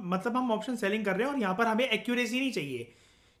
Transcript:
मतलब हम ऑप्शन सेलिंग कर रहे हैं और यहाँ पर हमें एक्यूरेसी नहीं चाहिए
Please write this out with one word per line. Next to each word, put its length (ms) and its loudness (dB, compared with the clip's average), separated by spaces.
मतलब 320 0
हम 140 2
ऑप्शन 240 -2
सेलिंग 300 0
कर 100 2
रहे 120 0
हैं 60 -2
और 80 -2
यहाँ 140 0
पर 120 2
हमें 180 2
एक्यूरेसी 540 0
नहीं 120 0
चाहिए 420 -6